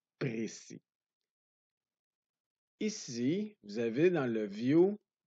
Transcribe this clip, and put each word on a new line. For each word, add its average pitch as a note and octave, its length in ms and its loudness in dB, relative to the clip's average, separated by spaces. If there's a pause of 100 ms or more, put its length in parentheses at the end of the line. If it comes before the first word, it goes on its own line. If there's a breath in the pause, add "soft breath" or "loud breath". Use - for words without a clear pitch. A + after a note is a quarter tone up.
(200)
précis. A2+ 640 -8 (2000)
Ici, F#3+ 840 -2
vous G2+ 140 -10
avez A#2+ 320 2
dans D#3+ 160 2
le A2+ 200 0
View C#3+ 540 4 (280)